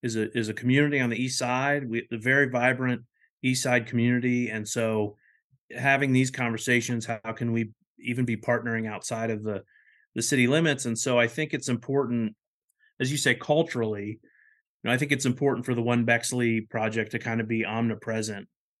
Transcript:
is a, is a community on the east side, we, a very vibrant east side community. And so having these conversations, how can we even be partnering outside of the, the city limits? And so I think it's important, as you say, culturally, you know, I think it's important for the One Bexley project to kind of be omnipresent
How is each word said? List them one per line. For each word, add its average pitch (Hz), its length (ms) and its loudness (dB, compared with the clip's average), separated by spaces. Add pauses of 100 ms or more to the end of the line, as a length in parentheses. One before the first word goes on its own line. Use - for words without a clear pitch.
is 113 140 -4
a, 110 220 -2
is 107 120 0
a 107 40 -2
community 139 460 2
on 123 100 2
the 113 120 -2
east 127 160 -2
side, 131 500 0
we, 113 240 -4
a 117 60 -6
very 135 320 4
vibrant 123 540 0 (400)
east 131 200 0
side 123 240 2
community. 123 640 2
And 107 180 -8
so 110 480 -2 (600)
having 135 360 2
these 127 200 4
conversations, 120 760 0
how 113 280 -8
can 117 180 -2
we 113 200 0 (280)
even 123 260 -2
be 113 120 -2
partnering 113 520 -2
outside 113 400 -6
of 107 140 -4
the, 104 200 -4 (520)
the 120 60 -2
city 127 260 4
limits? 147 380 2
And 113 120 -4
so 123 220 2
I 120 80 6
think 151 260 -4
it's 135 160 -4
important, 120 640 -2 (640)
as 131 120 -2
you 147 60 -2
say, 123 180 2
culturally, 110 840 -2 (640)
you - 40 -4
know, 117 40 2
I 127 60 2
think 139 140 0
it's 135 140 0
important 127 400 0
for 127 100 -2
the 120 60 0
One 120 240 2
Bexley 117 560 0
project 110 500 -4
to 117 80 -4
kind 113 220 -4
of 110 60 -4
be 110 180 -2
omnipresent 110 840 -4 (320)